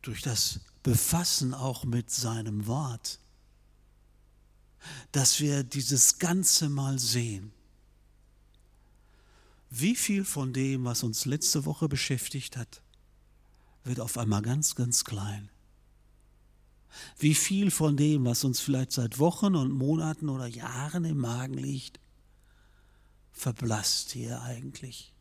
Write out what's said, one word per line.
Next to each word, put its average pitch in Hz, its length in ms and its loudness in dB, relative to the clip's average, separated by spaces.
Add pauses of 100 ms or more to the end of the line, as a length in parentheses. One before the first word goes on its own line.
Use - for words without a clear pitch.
durch - 180 -6
das - 380 -2 (240)
Befassen 131 720 2
auch 131 300 -4
mit 120 260 -2
seinem 110 560 -2
Wort, 123 520 -4 (1900)
dass 135 280 4
wir 143 240 2
dieses 127 560 4
Ganze 170 500 4
mal 135 300 -2
sehen. 113 520 -2 (2250)
Wie 156 240 2
viel 196 280 2
von 131 300 -2
dem, 131 320 0
was 120 160 0
uns 113 240 -2
letzte 143 400 0
Woche 156 240 0
beschäftigt - 680 -4
hat, - 260 -12 (1040)
wird 123 160 -4
auf 117 200 -4
einmal 107 240 2
ganz, 131 320 0
ganz 120 280 0
klein? 101 460 -6 (1700)
Wie 151 180 4
viel 196 360 2
von 147 260 4
dem, 147 260 4
was 120 200 2
uns 131 160 2
vielleicht 131 320 0
seit 117 260 -2
Wochen 175 380 4
und 135 160 2
Monaten 151 580 0
oder 131 160 -4
Jahren 127 600 -4
im 156 120 0
Magen 123 380 -2
liegt, 135 440 -6 (1300)
verblasst - 800 -2
hier 120 320 -8
eigentlich? 123 760 -12